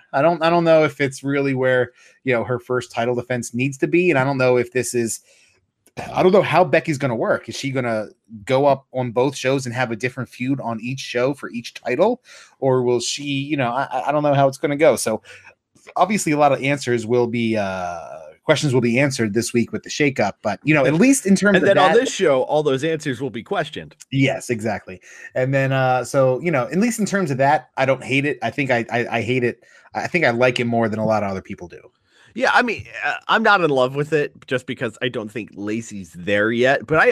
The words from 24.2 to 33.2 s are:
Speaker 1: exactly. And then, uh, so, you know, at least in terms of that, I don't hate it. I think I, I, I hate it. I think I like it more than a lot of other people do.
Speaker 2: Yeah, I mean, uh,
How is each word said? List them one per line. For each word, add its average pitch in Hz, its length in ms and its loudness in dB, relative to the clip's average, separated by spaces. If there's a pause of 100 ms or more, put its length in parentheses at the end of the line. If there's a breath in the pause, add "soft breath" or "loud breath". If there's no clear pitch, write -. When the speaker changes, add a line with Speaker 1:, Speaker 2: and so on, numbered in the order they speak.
Speaker 1:
exactly. 104 500 -6 (340 loud breath)
And 131 200 0
then, 135 180 0
uh, 127 320 2
so, 131 360 2
you 175 100 -2
know, 135 180 0
at 156 100 -2
least 226 200 0
in 208 80 0
terms 185 240 -2
of 139 80 -2
that, 143 380 2
I 135 80 0
don't 131 180 0
hate 135 220 0
it. 147 180 -4
I 113 80 -4
think 131 200 -4
I, 120 200 0
I, 117 280 -2
I 117 40 -2
hate 123 220 0
it. 117 180 -4 (320 soft breath)
I 107 140 -4
think 170 160 0
I 131 60 4
like 123 280 2
it 120 60 -2
more 117 240 0
than 107 100 -4
a 110 80 -2
lot 107 160 0
of 101 80 -4
other 95 120 -6
people 90 260 -16
do. - 120 -20 (540 soft breath)
Speaker 2:
Yeah, - 200 0
I 226 80 8
mean, 208 240 -6 (180)
uh, 131 120 -2 (120)